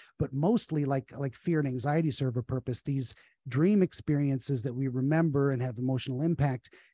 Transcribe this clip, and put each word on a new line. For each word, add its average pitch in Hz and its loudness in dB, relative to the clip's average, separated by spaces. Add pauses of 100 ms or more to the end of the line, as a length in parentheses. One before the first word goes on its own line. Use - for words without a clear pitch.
(180)
But 143 -2
mostly, 156 0
like, 135 -2
like 139 -4
fear 165 0
and 147 0
anxiety 147 0
serve 127 -2
a 123 0
purpose. 127 -6
These 135 -4 (340)
dream 175 4
experiences 143 0
that 123 -4
we 135 -2
remember 143 2
and 127 -2
have 123 -4
emotional 127 -2
impact 147 0 (240)